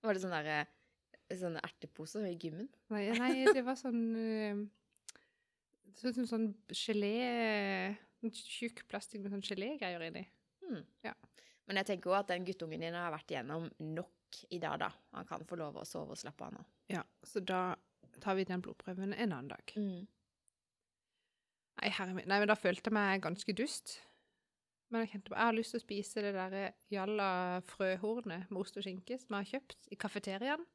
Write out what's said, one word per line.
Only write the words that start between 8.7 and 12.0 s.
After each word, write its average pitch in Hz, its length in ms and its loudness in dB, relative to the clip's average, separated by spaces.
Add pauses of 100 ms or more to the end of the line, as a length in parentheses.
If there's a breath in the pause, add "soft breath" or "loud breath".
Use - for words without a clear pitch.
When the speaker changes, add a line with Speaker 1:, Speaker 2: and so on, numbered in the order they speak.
Speaker 2:
plastikk 202 380 -6
med 202 80 -2
sånn 202 160 -4
gelégreier 190 560 -2
inni. 165 220 -8 (360)
Speaker 1:
Hmm. 277 220 -4 (180)
Speaker 2:
Ja. - 140 -6 (520 loud breath)
Speaker 1:
Men 196 80 0
jeg 196 100 2
tenker 180 240 0